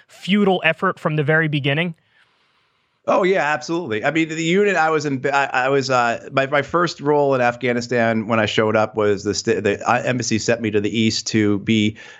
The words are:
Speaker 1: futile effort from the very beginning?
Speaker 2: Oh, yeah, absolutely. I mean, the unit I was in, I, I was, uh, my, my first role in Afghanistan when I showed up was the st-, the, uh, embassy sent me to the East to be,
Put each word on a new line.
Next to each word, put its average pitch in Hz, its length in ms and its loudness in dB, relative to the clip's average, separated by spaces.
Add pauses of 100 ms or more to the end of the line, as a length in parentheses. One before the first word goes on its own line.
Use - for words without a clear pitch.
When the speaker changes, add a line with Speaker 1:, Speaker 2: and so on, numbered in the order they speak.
Speaker 1:
futile 196 560 0
effort 175 340 0
from 156 200 -4
the 156 60 0
very 156 260 2
beginning? 151 460 -2 (1120)
Speaker 2:
Oh, 196 160 2
yeah, 185 180 2
absolutely. 151 640 -2
I 143 60 2
mean, 160 180 0
the 160 140 -6
unit 190 320 2
I 160 160 2
was 151 140 -2
in, 135 200 -4
I, 139 260 2
I 131 180 0
was, 135 200 0
uh, 120 420 0
my, 135 140 0
my 143 160 0
first 165 400 -2
role 143 320 2
in 127 80 2
Afghanistan 120 840 0
when 113 120 2
I 107 60 2
showed 107 300 0
up 107 200 2
was 104 280 0
the 104 100 -2
st-, 101 300 -2
the, 101 260 0
uh, 123 140 2
embassy 123 340 -2
sent 117 240 -2
me 110 80 -2
to 104 100 0
the 101 160 -2
East 110 320 0
to 104 320 2
be, 107 380 0 (220)